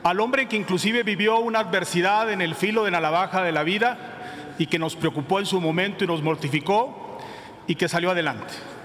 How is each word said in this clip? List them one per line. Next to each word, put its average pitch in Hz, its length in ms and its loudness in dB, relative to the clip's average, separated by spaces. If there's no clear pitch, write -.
al 180 160 4
hombre 254 280 2
que 220 80 -4
inclusive 208 460 0
vivió 214 380 2
una 226 220 2
adversidad 196 680 2
en 190 100 -2
el 165 120 0
filo 214 300 0
de 202 80 2
la 175 100 2
navaja 175 400 2
de 175 120 0
la 151 100 2
vida 214 340 2
y 156 80 2
que 175 100 0
nos 160 180 -2
preocupó 156 440 0
en 202 80 -2
su 190 120 2
momento 180 440 0
y 190 40 0
nos 165 140 0
mortificó 156 960 -2
y 165 80 0
que 170 160 0
salió 170 220 0
adelante. 151 420 -2